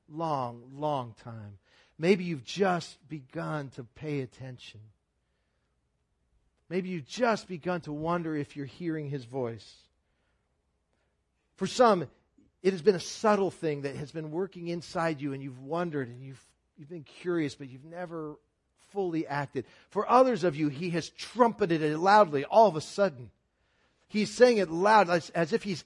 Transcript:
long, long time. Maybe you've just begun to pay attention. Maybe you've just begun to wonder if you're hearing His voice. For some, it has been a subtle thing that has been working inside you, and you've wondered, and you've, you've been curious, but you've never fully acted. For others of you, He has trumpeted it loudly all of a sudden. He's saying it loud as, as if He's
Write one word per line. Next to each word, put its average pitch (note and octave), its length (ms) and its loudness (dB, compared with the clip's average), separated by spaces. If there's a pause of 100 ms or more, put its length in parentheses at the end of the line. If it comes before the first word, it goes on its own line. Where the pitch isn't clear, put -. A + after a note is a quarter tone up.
(100)
long, C#3 520 -4 (100)
long C#3 500 -4
time. G#2+ 360 -14 (400)
Maybe F3+ 260 2
you've D#3+ 200 -6
just F3+ 520 -2 (120)
begun D3+ 680 -8
to C3 80 -12
pay D3 360 -6
attention. B2 600 -14 (1900)
Maybe F3+ 180 -2
you've E3+ 180 -6
just A3+ 420 -2
begun F3+ 340 -4
to D3+ 100 -10
wonder D#3+ 420 -2
if C#3+ 220 -6
you're C#3 100 -8
hearing D#3 440 -6
His C#3 140 -6
voice. A#2 500 -8 (1800)
For F#3+ 100 -2
some, G3+ 420 4 (540)
it F#3+ 100 4
has F#3 80 -6
been F#3 140 6
a E3+ 60 -4
subtle G#3 500 0
thing D3 320 -4
that C#3 140 -6
has C#3 140 -10
been D#3 200 -10
working F3 380 -8
inside E3 520 -4
you, C#3 140 -6
and C3+ 80 -10
you've C3 180 -12
wondered, D3 480 -4
and B2 140 -16
you've, B2+ 200 -18 (360)
you've C#3+ 100 -20
been D#3+ 160 -14
curious, E3+ 500 -2
but C#3 140 -14
you've C3 160 -18
never E3 520 -10 (560)
fully F3 340 0
acted. C#3 400 -4 (240)
For G3+ 200 -2
others A#3+ 340 6
of D#3+ 120 2
you, D3+ 120 2
He C#3+ 220 -4
has E3 200 -4
trumpeted G#3 720 0
it D3+ 160 0
loudly F3 480 6
all G#3+ 220 8
of D#3+ 80 0
a D3+ 40 -2
sudden. C#3+ 500 -2 (800)
He's G#3 240 0
saying B3 240 8
it F#3 140 0
loud F#3+ 400 6
as, F3 200 0
as E3+ 220 0
if A3+ 100 0
He's F3+ 240 -6